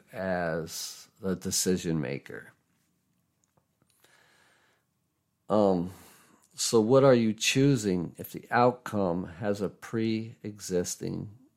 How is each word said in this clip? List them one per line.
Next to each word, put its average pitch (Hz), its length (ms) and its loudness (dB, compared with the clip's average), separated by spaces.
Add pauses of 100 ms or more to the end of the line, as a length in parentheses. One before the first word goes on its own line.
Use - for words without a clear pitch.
(120)
as 87 960 -6 (120)
the 95 140 -2
decision 90 640 -2
maker. 65 520 -10 (3000)
Um, 95 400 4 (640)
so - 260 2
what 127 220 6
are 135 100 8
you 113 200 4
choosing 104 840 2
if - 120 -14
the - 220 -14
outcome 101 800 0 (100)
has 104 200 -2
a 95 80 -2
pre-existing 104 1600 -6 (280)